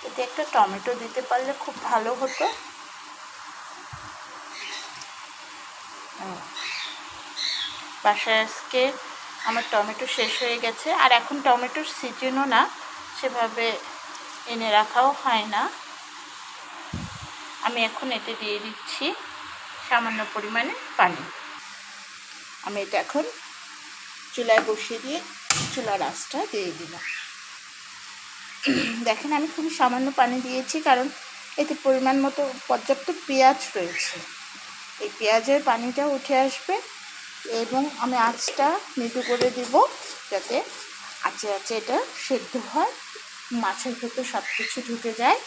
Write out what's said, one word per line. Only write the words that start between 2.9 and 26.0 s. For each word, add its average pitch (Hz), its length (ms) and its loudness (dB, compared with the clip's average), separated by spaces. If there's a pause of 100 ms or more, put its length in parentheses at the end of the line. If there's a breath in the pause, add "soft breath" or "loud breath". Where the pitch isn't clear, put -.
হুম। 190 200 -8 (1600)
বাসায় 220 380 6
আজকে 254 500 2 (540)
আমার 226 260 0
টমেটো 214 360 2
শেষ 220 320 2
হয়ে 240 180 2
গেছে, 226 360 0
আর 269 180 8
এখন 247 300 4
টমেটোর 254 440 4 (160)
সিজনও 262 440 0
না, 269 240 6 (520)
সেভাবে 226 560 0 (680)
এনে 226 260 0
রাখাও 240 520 6
হয় 226 220 4
না। 220 240 2 (1900)
আমি 233 220 2
এখন 240 280 -2
এতে 226 280 -4
দিয়ে 208 200 -2
দিচ্ছি 220 540 -4 (760)
সামান্য 226 440 4
পরিমাণে 226 400 -2 (240)
পানি। 180 260 6 (1400)
আমি 202 180 -4
এটা 196 160 0
এখন 285 260 2 (1080)
চুলায় 226 340 6
বসিয়ে 220 320 -2
দিয়ে 285 220 -4 (540)
চুলার 214 260 0